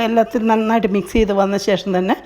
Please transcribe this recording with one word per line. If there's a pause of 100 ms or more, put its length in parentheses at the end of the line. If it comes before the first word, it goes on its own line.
എല്ലാത്തിലും
നന്നായിട്ട്
മിക്സ്
ചെയ്ത്
വന്ന (100)
ശേഷം
തന്നെ (100)